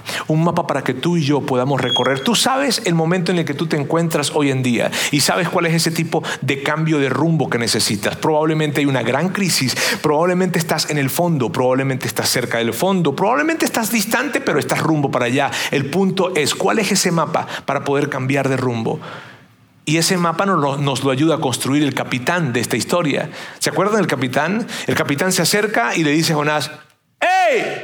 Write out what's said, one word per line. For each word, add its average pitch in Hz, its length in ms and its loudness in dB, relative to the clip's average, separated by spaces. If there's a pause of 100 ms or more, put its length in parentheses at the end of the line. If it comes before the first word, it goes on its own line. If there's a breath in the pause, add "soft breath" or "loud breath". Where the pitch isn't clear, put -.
(280 loud breath)
un 160 160 2
mapa 170 240 0
para 139 160 -2
que 131 100 0
tú 170 220 -2
y 160 80 2
yo 139 180 2
podamos 135 380 0
recorrer. 123 400 0
Tú 233 160 0
sabes 262 480 0
el 180 100 0
momento 170 380 2
en 180 60 0
el 165 80 0
que 147 80 -2
tú 160 140 -4
te 160 100 0
encuentras 160 580 0
hoy 143 160 2
en 131 100 0
día 117 300 0 (200 loud breath)
y 147 100 2
sabes 180 260 2
cuál 170 200 0
es 160 60 0
ese 165 180 2
tipo 165 300 -2 (200 loud breath)
de 139 220 -2
cambio 156 360 2
de 135 80 2
rumbo 156 420 2
que 123 80 0
necesitas. 110 600 -2
Probablemente 156 640 0
hay 143 60 4
una 131 160 0
gran 131 260 0
crisis, 175 460 0 (260 loud breath)
probablemente 175 580 2
estás 165 300 -2
en 151 80 -2
el 135 120 0
fondo, 160 420 0
probablemente 131 540 0
estás 113 240 -4
cerca 117 280 -2
del 117 160 0
fondo, 180 420 0
probablemente 302 480 0
estás 226 260 0
distante, 240 520 0
pero 170 180 0
estás 135 200 -2
rumbo 147 300 2
para 123 180 0
allá. 131 220 2 (220 loud breath)
El 139 140 0
punto 185 500 0
es, 147 200 0
¿cuál 220 240 0
es 196 120 0
ese 190 200 2
mapa 165 360 0 (180 loud breath)
para 139 200 -2
poder 143 240 0
cambiar 135 400 0
de 131 80 0
rumbo? 120 420 -2 (840 loud breath)
Y 151 140 2
ese 165 180 2
mapa 170 300 0
nos 190 140 2
lo, 139 180 0
nos 139 260 0
lo 139 60 2
ayuda 151 260 4
a - 40 0
construir 139 420 0
el 135 140 0
capitán 127 580 -2
de 123 60 0
esta 117 180 -2
historia. 160 540 0 (260 loud breath)
¿Se - 140 -4
acuerdan 208 260 2
del 185 80 2
capitán? 139 640 0 (180 loud breath)
El 180 80 0
capitán 175 380 0
se 185 100 0
acerca 214 540 0
y 170 80 2
le 147 80 2
dice 165 220 2
a - 20 0
Jonás, 151 340 0 (500)
"¡Ey!". 339 440 2 (200)